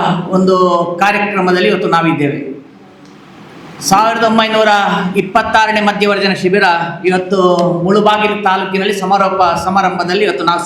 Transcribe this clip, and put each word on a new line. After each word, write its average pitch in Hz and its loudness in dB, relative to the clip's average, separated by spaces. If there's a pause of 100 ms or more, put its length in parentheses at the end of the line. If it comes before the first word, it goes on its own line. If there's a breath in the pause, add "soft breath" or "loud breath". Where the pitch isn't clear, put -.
(360)
ಒಂದು 185 2 (480)
ಕಾರ್ಯಕ್ರಮದಲ್ಲಿ 196 0
ಇವತ್ತು 175 -2
ನಾವಿದ್ದೇವೆ. 147 0 (1500)
ಸಾವಿರದ 226 2
ಒಂಬೈನೂರ 220 2 (520)
ಇಪ್ಪತ್ತಾರನೇ 220 0
ಮಧ್ಯವರ್ಜನ 196 0
ಶಿಬಿರ 190 2 (440)
ಇವತ್ತು 185 0 (460)
ಮುಳುಬಾಗಿಲು 208 2 (120)
ತಾಲೂಕಿನಲ್ಲಿ 190 -2
ಸಮಾರೋಪ 190 0 (240)
ಸಮಾರಂಭದಲ್ಲಿ 185 0
ಇವತ್ತು 170 -2
ನಾವು 170 -2